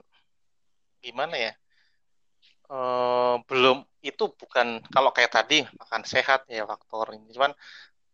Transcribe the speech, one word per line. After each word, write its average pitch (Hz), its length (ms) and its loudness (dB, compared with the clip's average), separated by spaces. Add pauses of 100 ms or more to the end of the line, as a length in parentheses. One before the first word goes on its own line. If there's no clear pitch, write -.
(1000)
gimana 135 360 -8
ya? 113 180 -4 (1160)
Eh, 123 720 0
belum, 131 400 2 (160)
itu 170 320 -4
bukan, 120 560 -2
kalau 131 240 2
kayak 123 220 2
tadi 135 300 2 (120)
makan - 280 -8
sehat 131 440 0
ya 113 160 -8
faktor 110 480 -8
ini. 107 180 -20
Cuman 131 220 -2 (640)